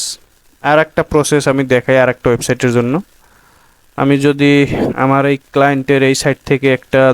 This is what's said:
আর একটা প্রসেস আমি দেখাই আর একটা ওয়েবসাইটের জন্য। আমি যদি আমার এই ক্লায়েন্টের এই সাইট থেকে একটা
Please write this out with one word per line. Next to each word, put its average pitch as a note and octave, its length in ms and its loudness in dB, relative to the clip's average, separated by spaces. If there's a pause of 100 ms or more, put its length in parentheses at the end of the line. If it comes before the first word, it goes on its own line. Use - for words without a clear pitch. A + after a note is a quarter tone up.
(720)
আর D3+ 80 4
একটা D#3 240 -2 (100)
প্রসেস D3 300 0 (100)
আমি C#3 100 0 (120)
দেখাই B2+ 280 0
আর B2 120 2
একটা - 160 -6
ওয়েবসাইটের B2 460 -2
জন্য। A#2+ 180 0 (1080)
আমি C#3 240 2
যদি C#3+ 260 2 (520)
আমার C#3 280 0
এই C#3 60 -4 (160)
ক্লায়েন্টের C#3 540 0
এই C3+ 140 2
সাইট C3+ 160 -2 (120)
থেকে C#3 160 0 (120)
একটা - 240 -2 (120)